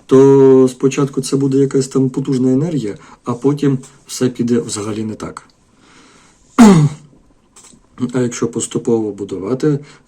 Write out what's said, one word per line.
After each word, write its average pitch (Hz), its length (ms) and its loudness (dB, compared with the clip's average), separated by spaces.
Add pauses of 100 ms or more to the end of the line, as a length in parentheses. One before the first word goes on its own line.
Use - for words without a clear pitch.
то 135 680 6
спочатку 139 500 -4
це - 160 -4
буде 135 200 -2
якась 139 300 0
там 135 220 -2
потужна 131 420 -2
енергія, 131 460 -4 (260)
а 120 100 -8
потім 139 440 -2 (300)
все 127 220 -4
піде 117 300 -2
взагалі 107 440 -8
не 107 120 -10
так. - 280 -16 (1120)
<clears throat> 247 60 8 (1500)
А 127 80 -2
якщо 117 260 -4
поступово 110 640 -4
будувати, 101 680 -4 (280)